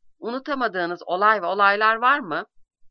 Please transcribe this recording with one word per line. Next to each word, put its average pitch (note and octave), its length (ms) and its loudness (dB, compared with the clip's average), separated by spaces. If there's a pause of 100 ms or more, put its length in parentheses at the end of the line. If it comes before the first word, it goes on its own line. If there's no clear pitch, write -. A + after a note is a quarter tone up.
(200)
unutamadığınız A3 840 -4
olay G3+ 360 2
ve F3 40 -4
olaylar G3+ 500 2
var B3+ 240 2
mı? F3 260 -6 (460)